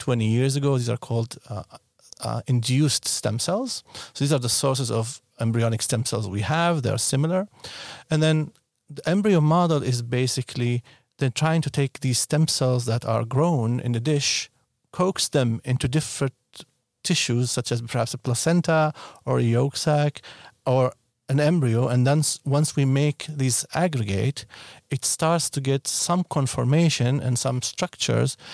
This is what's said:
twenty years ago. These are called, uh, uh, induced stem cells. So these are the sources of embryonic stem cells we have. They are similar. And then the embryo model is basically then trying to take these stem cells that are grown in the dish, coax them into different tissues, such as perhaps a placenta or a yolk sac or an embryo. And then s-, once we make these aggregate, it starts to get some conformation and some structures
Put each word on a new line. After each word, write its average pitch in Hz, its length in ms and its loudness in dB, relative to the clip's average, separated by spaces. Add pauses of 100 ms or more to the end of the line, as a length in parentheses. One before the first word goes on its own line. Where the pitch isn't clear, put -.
twenty 117 260 0
years 127 300 2
ago. 139 200 0
These 120 120 -2
are 113 80 -2
called, 117 420 -4 (100)
uh, 101 140 -10 (580)
uh, 113 280 -6
induced 127 580 2
stem - 320 -2
cells. 233 460 -4 (280)
So - 120 -2
these 143 80 2
are 139 80 2
the 120 80 -4
sources 131 420 0
of 113 320 -4 (160)
embryonic 113 440 0
stem 117 220 -2
cells 107 220 -4
we 98 140 -4
have. 160 420 0
They 104 80 0
are 104 80 -2
similar. 165 480 0 (640)
And 156 100 2
then 156 300 2 (400)
the 143 180 -8
embryo 196 320 4
model 160 440 4
is 120 180 -2
basically 123 800 -2 (360)
then 135 120 0
trying 160 320 2
to - 80 -2
take - 300 -2
these 127 180 0
stem 156 300 2
cells 127 380 0
that 120 180 0
are 113 200 0
grown 123 540 0
in 123 140 -2
the 117 80 0
dish, 143 500 -2 (400)
coax - 380 -2
them 117 360 2
into 127 220 0
different 135 460 -2 (720)
tissues, 123 460 0
such - 220 -4
as 117 80 -2
perhaps 117 320 -2
a 113 60 -8
placenta 160 720 2 (320)
or 127 140 0
a 123 40 2
yolk 120 340 2
sac 147 440 0 (460)
or 127 260 2 (360)
an 139 120 2
embryo. 131 480 2
And 123 180 4
then 143 120 4
s-, - 260 -2
once 147 320 0
we 139 80 4
make 135 440 0
these 135 440 -2
aggregate, 127 720 -2 (460)
it 135 140 -4
starts 165 460 0
to 143 100 -4
get 135 260 0
some - 380 -2
conformation 135 960 2
and 123 180 0
some 127 240 -2
structures - 720 -2 (180)